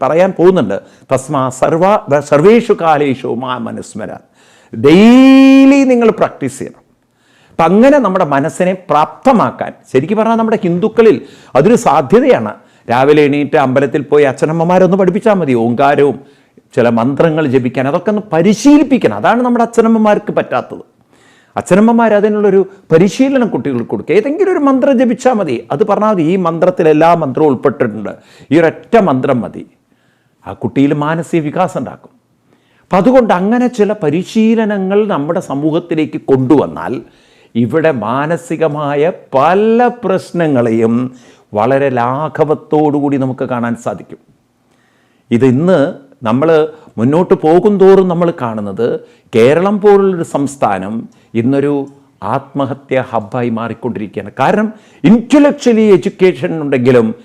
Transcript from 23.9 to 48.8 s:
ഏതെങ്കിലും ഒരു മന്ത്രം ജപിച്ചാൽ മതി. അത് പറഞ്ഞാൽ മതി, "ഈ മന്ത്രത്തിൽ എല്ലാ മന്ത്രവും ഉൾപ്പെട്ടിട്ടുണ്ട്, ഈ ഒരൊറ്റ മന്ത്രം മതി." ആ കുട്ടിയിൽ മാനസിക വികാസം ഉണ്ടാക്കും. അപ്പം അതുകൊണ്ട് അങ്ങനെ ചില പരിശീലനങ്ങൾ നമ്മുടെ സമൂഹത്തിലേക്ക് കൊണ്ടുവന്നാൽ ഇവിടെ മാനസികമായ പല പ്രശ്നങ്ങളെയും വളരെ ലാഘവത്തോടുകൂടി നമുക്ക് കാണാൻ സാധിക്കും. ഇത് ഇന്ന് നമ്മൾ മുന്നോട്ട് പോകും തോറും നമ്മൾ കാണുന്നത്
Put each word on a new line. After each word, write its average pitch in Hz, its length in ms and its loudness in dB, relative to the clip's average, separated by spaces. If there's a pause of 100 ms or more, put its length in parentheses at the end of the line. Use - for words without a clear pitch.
ഏതെങ്കിലും 302 380 -2
ഒരു 359 60 -2
മന്ത്രം 269 400 0
ജപിച്ചാൽ 254 340 0
മതി. 160 400 -4
അത് 165 140 0
പറഞ്ഞാൽ 202 240 0
മതി, 185 120 0
"ഈ 165 140 0
മന്ത്രത്തിൽ 170 520 0
എല്ലാ 160 260 4
മന്ത്രവും 151 360 0
ഉൾപ്പെട്ടിട്ടുണ്ട്, 110 600 -4 (400)
ഈ 139 80 2
ഒരൊറ്റ 165 380 0
മന്ത്രം 135 440 0
മതി." - 260 -12 (800)
ആ 95 60 -12
കുട്ടിയിൽ 135 420 -2
മാനസിക 156 480 -4
വികാസം 156 380 -6
ഉണ്ടാക്കും. - 320 -14 (720)
അപ്പം - 140 -4
അതുകൊണ്ട് 226 380 4
അങ്ങനെ 220 320 0
ചില 208 260 -2
പരിശീലനങ്ങൾ 208 1160 -2
നമ്മുടെ 170 340 -4
സമൂഹത്തിലേക്ക് 156 800 -4
കൊണ്ടുവന്നാൽ 123 800 0 (520)
ഇവിടെ 143 360 0
മാനസികമായ 147 1200 -4 (220)
പല 214 560 2 (140)
പ്രശ്നങ്ങളെയും 127 1080 -2 (400)
വളരെ 135 340 0
ലാഘവത്തോടുകൂടി 143 1300 -2
നമുക്ക് 131 280 -4
കാണാൻ 117 320 -6
സാധിക്കും. - 420 -12 (1120)
ഇത് 120 160 2
ഇന്ന് 156 480 0 (280)
നമ്മൾ 151 460 0 (300)
മുന്നോട്ട് 156 360 0
പോകും 180 440 2
തോറും 190 300 4
നമ്മൾ 170 320 -2
കാണുന്നത് 110 600 -6 (340)